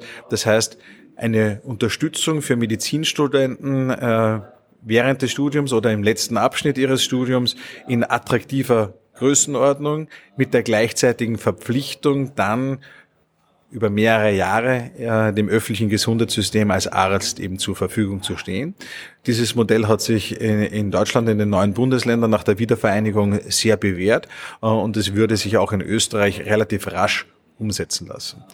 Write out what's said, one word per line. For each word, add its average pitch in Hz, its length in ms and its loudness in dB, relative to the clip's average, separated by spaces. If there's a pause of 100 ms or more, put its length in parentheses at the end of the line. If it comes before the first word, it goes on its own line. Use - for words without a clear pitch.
(280)
Das 107 160 -2
heißt, 110 320 2 (420)
eine 110 460 0
Unterstützung 143 800 -2
für 127 140 0
Medizinstudenten, 135 1300 0
äh, 113 520 0 (420)
während 120 400 2
des 123 80 -2
Studiums 143 420 -2
oder 113 180 2
im 104 120 0
letzten 110 340 0
Abschnitt 135 400 0
ihres 131 260 2
Studiums 127 540 0 (320)
in 120 160 2
attraktiver 123 880 0 (220)
Größenordnung 143 920 0 (280)
mit 131 160 0
der 123 100 4
gleichzeitigen 113 760 2
Verpflichtung, 135 960 -2
dann 131 460 -2 (880)
über 110 180 -2
mehrere 107 440 4
Jahre, 113 680 0
äh, 110 340 0
dem 104 160 0
öffentlichen 110 400 0
Gesundheitssystem 107 840 0
als 95 160 0
Arzt 95 540 0
eben 92 180 -6
zur - 180 -6
Verfügung 98 460 -2
zu 92 140 -6
stehen. 123 380 -6 (500)
Dieses 117 300 0
Modell 110 320 4
hat 107 160 4
sich 110 360 0
in, 107 260 2
in 104 260 -2
Deutschland, 110 400 2
in 104 80 2
den 104 100 0
neuen 101 240 2
Bundesländern 117 580 2
nach 107 140 2
der 104 140 2
Wiedervereinigung 104 920 0
sehr 107 300 2
bewährt, 98 500 0 (320)
äh, 113 60 -2
und 110 320 0
es 98 160 -2
würde 107 240 2
sich 104 180 -2
auch 101 160 2
in 98 80 0
Österreich 101 600 0
relativ 107 480 -2
rasch 90 360 -2 (340)
umsetzen 92 480 -6
lassen. - 480 -14